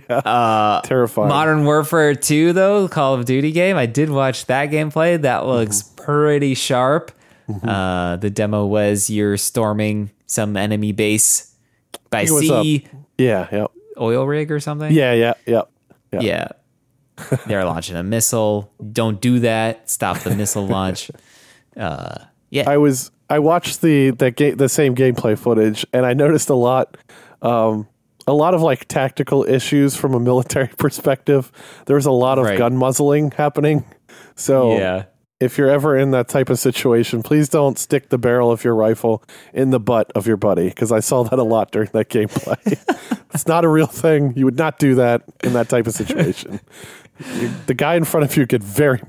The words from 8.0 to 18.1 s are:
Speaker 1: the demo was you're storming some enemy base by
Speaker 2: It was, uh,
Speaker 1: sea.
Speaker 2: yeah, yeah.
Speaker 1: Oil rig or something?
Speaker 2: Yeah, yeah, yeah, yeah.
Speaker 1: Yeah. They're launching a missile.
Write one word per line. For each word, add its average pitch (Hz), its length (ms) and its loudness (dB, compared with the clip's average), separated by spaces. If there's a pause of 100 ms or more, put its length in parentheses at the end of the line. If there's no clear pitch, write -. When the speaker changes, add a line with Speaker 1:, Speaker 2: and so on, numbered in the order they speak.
Speaker 1:
the 101 120 -4
demo 104 380 -2
was 104 420 0
you're 104 280 0
storming 107 760 -2 (160)
some 107 280 -4
enemy 104 360 -2
base 107 600 0 (600)
by 110 100 -2
Speaker 2:
It 160 100 0
was, 156 200 2
uh, 120 100 2
Speaker 1:
sea. 147 260 0 (300)
Speaker 2:
yeah, 107 340 0
yeah. 104 140 -2 (340)
Speaker 1:
Oil 120 280 0
rig 151 240 -4
or 151 80 -4
something? 151 340 -4
Speaker 2:
Yeah, 131 200 4
yeah, 117 200 2 (120)
yeah, 113 160 2 (500)
yeah. 98 100 -4
Speaker 1:
Yeah. 85 260 -4 (1000)
They're 101 180 -2
launching 85 300 -6
a 85 80 -6
missile. 107 680 -2 (200)